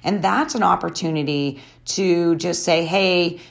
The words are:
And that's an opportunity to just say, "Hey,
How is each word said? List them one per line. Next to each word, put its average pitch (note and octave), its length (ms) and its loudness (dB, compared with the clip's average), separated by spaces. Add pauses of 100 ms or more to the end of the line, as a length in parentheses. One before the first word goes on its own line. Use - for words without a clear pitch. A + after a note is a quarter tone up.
And F#3+ 180 0
that's G#3 320 0
an A3+ 80 0
opportunity D3+ 960 -2 (260)
to E3+ 500 2
just E3+ 260 -4
say, E3 220 2
"Hey, F3 560 0 (100)